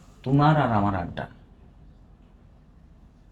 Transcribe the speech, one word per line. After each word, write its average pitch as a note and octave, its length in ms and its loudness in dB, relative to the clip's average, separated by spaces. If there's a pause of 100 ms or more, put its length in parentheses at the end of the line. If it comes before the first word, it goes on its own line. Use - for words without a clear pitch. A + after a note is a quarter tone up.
(220)
তোমার D3 340 2
আর B2+ 160 0
আমার G2+ 220 0
আড্ডা, D#2+ 320 -8 (2000)